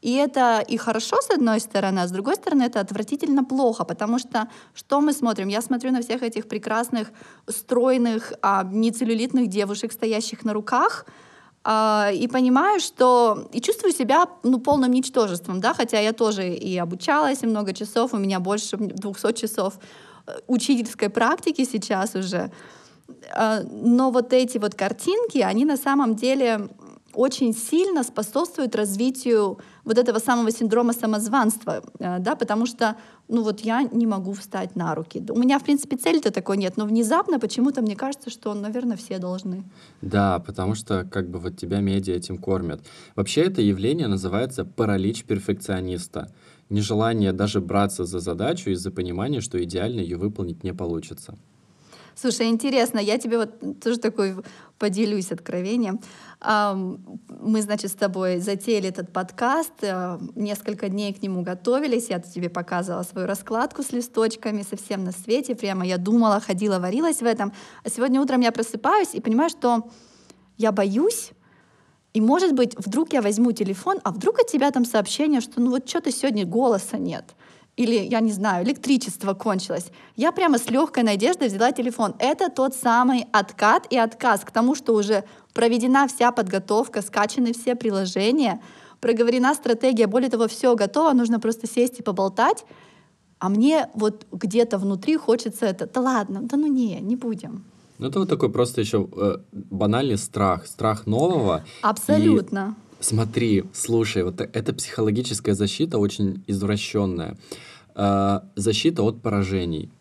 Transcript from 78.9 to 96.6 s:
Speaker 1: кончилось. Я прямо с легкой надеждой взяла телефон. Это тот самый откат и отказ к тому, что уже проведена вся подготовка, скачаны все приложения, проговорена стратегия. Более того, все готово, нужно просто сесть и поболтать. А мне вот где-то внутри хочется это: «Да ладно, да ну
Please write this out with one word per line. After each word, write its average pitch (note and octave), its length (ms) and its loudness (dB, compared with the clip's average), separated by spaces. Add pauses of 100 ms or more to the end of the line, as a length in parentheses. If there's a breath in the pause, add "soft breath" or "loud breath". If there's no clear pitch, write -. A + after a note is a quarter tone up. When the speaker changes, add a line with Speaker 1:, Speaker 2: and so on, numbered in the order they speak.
Speaker 1:
кончилось. F#3 520 -2 (300 loud breath)
Я C#4+ 140 2
прямо E4+ 280 4
с A#3+ 120 -4
легкой C4 320 2
надеждой A3+ 460 2
взяла G#3+ 240 2
телефон. A#3 480 -2
Это D#4 280 2
тот C4 280 0
самый B3 560 2
откат G#3+ 600 2
и C4 60 2
отказ A3+ 460 2
к - 80 -18
тому, B3 240 2
что A#3 180 0
уже G#3 300 2 (300 loud breath)
проведена B3 520 4
вся B3 240 2
подготовка, G#3 720 -2
скачаны A3 500 0
все A#3+ 220 -2
приложения, G#3+ 840 0 (400 loud breath)
проговорена A#3+ 540 4
стратегия. A#3 520 2
Более B3 240 2
того, A#3 160 2
все A#3+ 300 2
готово, C4+ 380 2
нужно A#3 260 4
просто A3+ 260 -4
сесть B3 320 0
и - 40 -14
поболтать. G3 640 0 (760 loud breath)
А F#3 80 -2
мне B3 460 4
вот G#3+ 360 -2
где-то G#3+ 480 0
внутри G3 380 0
хочется A#3 500 0
это: G3 260 -4
«Да C4 80 0
ладно, G#3+ 420 0
да A#3+ 140 -4
ну D4+ 120 2